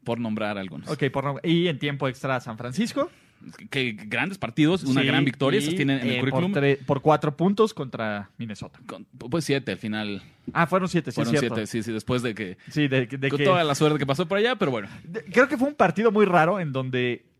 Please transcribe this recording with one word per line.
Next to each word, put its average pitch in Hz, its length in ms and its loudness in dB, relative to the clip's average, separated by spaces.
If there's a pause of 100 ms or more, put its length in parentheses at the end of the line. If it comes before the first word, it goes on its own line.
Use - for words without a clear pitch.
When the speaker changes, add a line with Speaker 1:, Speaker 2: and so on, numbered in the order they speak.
Speaker 1:
Por 117 160 -2
nombrar 107 380 -2
algunos. 87 320 -10
Speaker 2:
Ok, 147 240 -2
por 139 100 -2
nom-, 139 200 -4
y 170 240 4
en 147 120 -2
tiempo 143 300 -2
extra 127 300 -4
San 113 180 -12
Francisco. 196 520 -4 (600)
Speaker 1:
Que 131 220 -2
grandes 117 460 -6
partidos, 151 480 2
una 139 160 4
Speaker 2:
Sí, 139 60 2
Speaker 1:
gran 139 180 2
victoria, 135 340 2
Speaker 2:
y, 143 40 0
Speaker 1:
esas 160 120 -2
tienen 139 240 0
en 123 80 -2
el 127 80 0
Speaker 2:
eh, 123 40 -2
Speaker 1:
currículum. 135 340 0
Speaker 2:
por 147 80 0
tre-, 139 240 4
por 139 160 0
cuatro 151 340 2
puntos 208 380 2
contra 110 640 -6
Minnesota. 110 480 -12
Speaker 1:
Con, - 200 -14
pues 127 400 -6
siete 135 280 -2
al 87 40 -8
final. 107 440 -6 (320)
Speaker 2:
Ah, 165 140 2
fueron 185 200 2
siete, 160 240 -2
sí, - 40 -8
Speaker 1:
Fueron 117 220 0
Speaker 2:
cierto. 120 180 0
Speaker 1:
siete, 107 120 -4
sí, 113 160 -4
sí, 117 80 -6
después 120 300 -2
de 117 140 -4
que 98 220 -8 (120)
Speaker 2:
Sí, 147 180 2
de, 131 180 2
de 135 240 -4
Speaker 1:
con 143 80 -2
Speaker 2:
que 147 80 0
Speaker 1:
toda 170 200 4
la 143 100 0
suerte 151 240 2
que 139 60 -4
pasó 139 240 0
por 196 80 0
allá, 233 200 2
pero 156 140 0
bueno. 104 160 -4 (180)
Speaker 2:
de, 170 200 -10
creo 240 240 4
que 285 80 -2
fue 262 100 2
un 294 80 -4
partido 208 360 4
muy 208 140 6
raro 175 360 4
en 151 100 -4
donde 127 540 -2 (140)